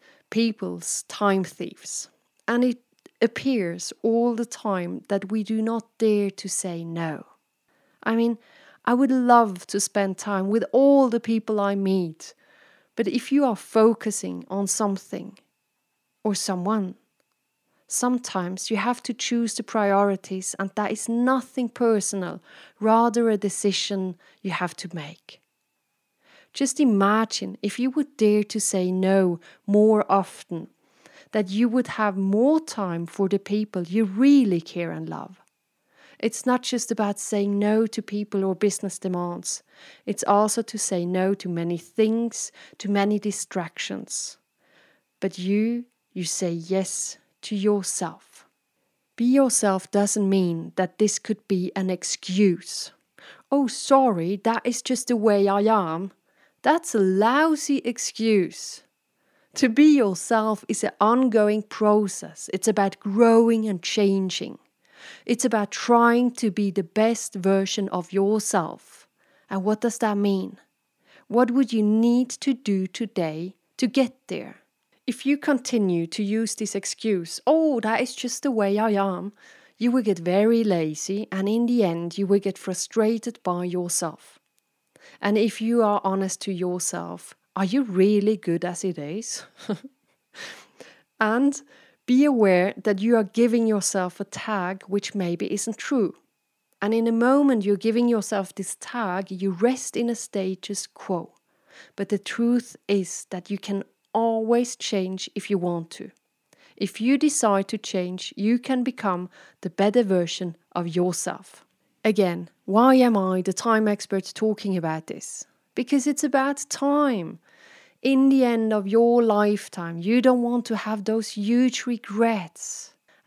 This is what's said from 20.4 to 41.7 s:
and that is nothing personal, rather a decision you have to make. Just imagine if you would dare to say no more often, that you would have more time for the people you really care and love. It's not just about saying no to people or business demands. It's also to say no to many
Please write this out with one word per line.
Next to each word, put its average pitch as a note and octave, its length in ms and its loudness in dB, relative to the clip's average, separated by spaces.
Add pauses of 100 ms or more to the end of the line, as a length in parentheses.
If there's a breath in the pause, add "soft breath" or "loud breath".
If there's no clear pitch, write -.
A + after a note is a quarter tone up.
and G3 180 -6
that G#3 160 -2
is A3 160 -6
nothing B3 600 -2
personal, G3 720 -2 (380 loud breath)
rather A3+ 500 2
a G#3+ 80 2
decision F#3+ 800 -4 (260 soft breath)
you G3 80 -6
have F3 280 -4
to F3+ 180 -12
make. D#3 460 -16 (1120 soft breath)
Just - 260 -2
imagine G#3 840 2
if - 180 -6
you B3+ 120 0
would D4 260 -4
dare G#3 280 4
to G#3+ 140 -6
say F#3 320 -2
no F#3 480 2 (260 loud breath)
more G#3+ 460 4
often, F3+ 560 -2 (640 soft breath)
that G3+ 180 -2
you A3 200 2
would B3 180 0
have G#3 300 -2
more A3 420 2
time F3+ 460 -6
for F#3+ 240 -2
the G3 100 0
people G3+ 440 -4
you F#3 200 0
really G#3+ 560 4
care E3+ 320 -8
and D#3+ 160 -10
love. E3 340 -12 (800 soft breath)
It's - 260 -4
not B3+ 160 0
just A#3+ 300 -4
about G3+ 280 -2
saying G3+ 380 -2
no G#3+ 300 2
to A3 140 -6
people G3+ 420 -4
or F#3+ 100 0
business G3 460 -2
demands. F3 640 -6 (420 loud breath)
It's G#3 200 -6
also G#3 360 4
to A3+ 160 -8
say F3 280 -2
no F#3 300 0
to F#3+ 140 -10
many E3+ 280 -2